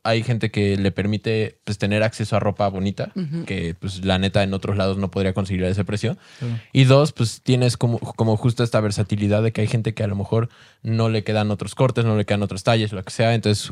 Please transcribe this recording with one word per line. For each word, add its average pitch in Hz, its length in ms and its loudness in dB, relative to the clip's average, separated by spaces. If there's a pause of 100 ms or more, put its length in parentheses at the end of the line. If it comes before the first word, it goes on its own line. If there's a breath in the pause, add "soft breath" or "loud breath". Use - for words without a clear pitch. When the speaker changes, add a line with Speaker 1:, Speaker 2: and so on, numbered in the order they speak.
Speaker 1:
hay 113 200 2
gente 110 260 -2
que 101 260 2
le 98 160 2
permite, 107 720 -2
pues, 104 120 -4
tener 104 240 0
acceso 110 340 0
a 101 40 2
ropa 101 280 0
bonita, 95 460 -4
Speaker 2:
Ujú. 165 320 -6
Speaker 1:
que, 87 340 -6
pues, 92 240 -8
la 95 140 2
neta 98 240 0
en 98 140 -2
otros 101 200 -4
lados 98 220 0
no 98 140 -4
podría 95 240 0
conseguir 92 300 -2
a 90 40 0
ese 95 160 -2
precio. 107 320 -4 (220 loud breath)
Speaker 3:
Claro. 117 200 -6 (140)
Speaker 1:
Y 131 120 6
dos, 139 280 6
pues, - 300 -2
tienes 123 340 2
como, 117 220 0
como 110 380 0
justo 120 260 0
esta 117 180 2
versatilidad 104 640 0
de 113 100 0
que - 80 -4
hay 107 60 2
gente 110 260 -2
que - 100 -6
a 104 40 -2
lo 101 80 -4
mejor 113 340 -2 (320 loud breath)
no 113 280 0
le 110 140 0
quedan 107 280 0
otros - 240 -6
cortes, 123 300 2
no 110 120 2
le 104 80 0
quedan 101 160 0
otras 95 220 -4
tallas, 110 280 2
lo 95 120 -8
que - 80 -16
sea. 117 240 2
Entonces, 104 360 0